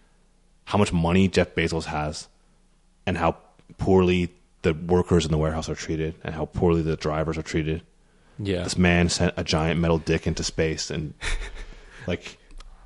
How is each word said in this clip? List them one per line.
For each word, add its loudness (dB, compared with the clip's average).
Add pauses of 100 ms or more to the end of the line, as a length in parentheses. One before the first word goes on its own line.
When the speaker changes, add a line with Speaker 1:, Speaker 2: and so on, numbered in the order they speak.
(640)
Speaker 1:
how -2
much 2
money 4
Jeff 0
Bezos -2
has -8 (800)
and -2
how 0 (420)
poorly 4 (340)
the 2
workers 2
in -2
the 2
warehouse -2
are -4
treated -4 (100)
and -8
how -6
poorly 2
the -2
drivers -2
are -8
treated? -4 (560)
Speaker 2:
Yeah. -4
Speaker 1:
This -6
man 6
sent 0
a -4
giant 0
metal 2
dick -2
into -4
space -4
and, -8 (480)
Speaker 2:
<laughs> -18
Speaker 1:
like, -8 (480)